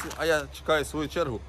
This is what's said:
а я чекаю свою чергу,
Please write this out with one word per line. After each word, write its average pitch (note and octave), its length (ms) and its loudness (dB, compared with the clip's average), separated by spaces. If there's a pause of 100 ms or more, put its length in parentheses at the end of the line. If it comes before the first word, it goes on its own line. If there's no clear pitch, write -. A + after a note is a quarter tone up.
(180)
а D3+ 80 -2
я D#3 160 4 (120)
чекаю D3+ 320 2
свою D#3 240 -4
чергу, C3+ 400 0